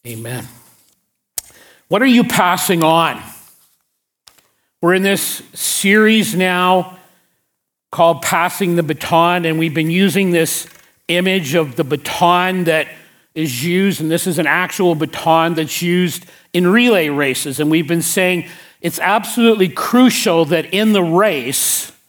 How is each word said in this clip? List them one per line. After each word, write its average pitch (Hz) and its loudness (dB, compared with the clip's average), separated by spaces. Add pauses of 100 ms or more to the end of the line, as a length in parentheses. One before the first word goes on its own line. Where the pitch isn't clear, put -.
Amen. 117 -12 (1400)
What 202 0
are 269 4
you 247 4
passing 180 0
on? 160 2 (1600)
We're 170 2
in 190 2
this - -2 (100)
series 214 2
now 185 0 (960)
called 165 2
Passing 175 -2
the 170 -6
Baton, 170 0
and 160 -2
we've 160 -2
been 160 -2
using 190 0
this 165 -2 (420)
image 180 0
of 156 -2
the 170 -2
baton 180 0
that 160 0 (480)
is 139 -6
used, 180 0
and 156 -4
this 160 -2
is 165 -2
an 160 0
actual 175 0
baton 165 0
that's 160 -6
used 175 -2 (280)
in 175 2
relay 202 2
races. 143 -4
And 151 0
we've 160 0
been 170 -2
saying 180 -2 (320)
it's 170 -6
absolutely 214 2
crucial 208 2
that 160 -2
in 214 2
the 196 4
race 165 -2 (180)